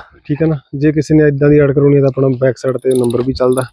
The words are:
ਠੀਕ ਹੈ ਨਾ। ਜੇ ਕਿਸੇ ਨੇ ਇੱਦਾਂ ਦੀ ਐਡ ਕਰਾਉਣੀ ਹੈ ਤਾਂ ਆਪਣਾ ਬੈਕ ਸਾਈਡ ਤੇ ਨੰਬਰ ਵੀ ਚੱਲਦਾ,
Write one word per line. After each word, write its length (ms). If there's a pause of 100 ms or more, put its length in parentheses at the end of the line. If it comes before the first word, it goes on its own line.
(260)
ਠੀਕ 160
ਹੈ 60
ਨਾ। 80 (200)
ਜੇ 160
ਕਿਸੇ 240
ਨੇ 120
ਇੱਦਾਂ 220
ਦੀ 100
ਐਡ 120
ਕਰਾਉਣੀ 240
ਹੈ 40
ਤਾਂ 80
ਆਪਣਾ 200 (120)
ਬੈਕ 180
ਸਾਈਡ 200
ਤੇ 120 (100)
ਨੰਬਰ 220
ਵੀ 120
ਚੱਲਦਾ, 400